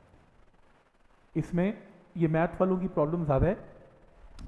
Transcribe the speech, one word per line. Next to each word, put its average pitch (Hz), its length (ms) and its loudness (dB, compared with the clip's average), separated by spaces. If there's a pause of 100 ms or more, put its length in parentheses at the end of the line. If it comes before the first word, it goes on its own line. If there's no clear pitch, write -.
(1300)
इसमें 175 480 -2 (340)
ये 165 120 2
math 160 320 0
वालों 185 180 2
की 180 100 -4
problem 165 360 0
ज़्यादा 139 220 4
है, 185 100 2 (920)